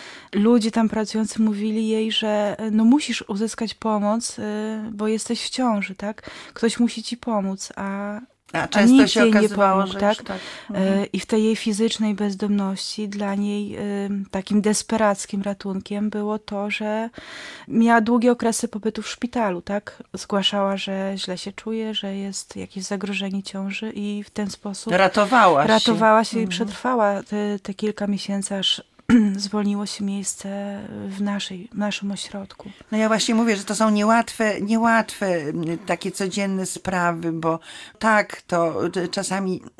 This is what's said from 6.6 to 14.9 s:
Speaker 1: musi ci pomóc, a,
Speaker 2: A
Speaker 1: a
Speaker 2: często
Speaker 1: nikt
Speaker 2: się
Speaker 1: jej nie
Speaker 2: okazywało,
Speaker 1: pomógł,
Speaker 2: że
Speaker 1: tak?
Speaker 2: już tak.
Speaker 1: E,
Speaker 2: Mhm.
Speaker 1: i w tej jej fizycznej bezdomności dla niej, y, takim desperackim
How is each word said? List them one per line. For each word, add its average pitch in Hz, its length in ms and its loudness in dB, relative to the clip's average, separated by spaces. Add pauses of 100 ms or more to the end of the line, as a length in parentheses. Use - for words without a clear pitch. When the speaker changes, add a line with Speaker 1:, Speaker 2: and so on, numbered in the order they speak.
Speaker 1:
musi 226 220 0
ci 240 140 -8
pomóc, 196 600 -4
a, 202 440 -6 (320)
Speaker 2:
A 165 100 0
Speaker 1:
a 160 60 -4
Speaker 2:
często 226 280 8
Speaker 1:
nikt 277 140 10
Speaker 2:
się 226 100 4
Speaker 1:
jej 226 120 8
nie 214 60 8
Speaker 2:
okazywało, 202 420 4
Speaker 1:
pomógł, 190 120 0
Speaker 2:
że 196 80 -6
Speaker 1:
tak? 208 180 2
Speaker 2:
już - 80 -16
tak. 190 100 -8 (340)
Speaker 1:
E, 202 40 -8
Speaker 2:
Mhm. 196 380 2
Speaker 1:
i 190 80 -2
w - 60 -10
tej 214 180 2
jej 220 120 4
fizycznej 214 580 0
bezdomności 202 920 -2
dla 202 260 -4
niej, 208 440 -4
y, 202 320 -4 (200)
takim 196 320 0
desperackim 208 800 0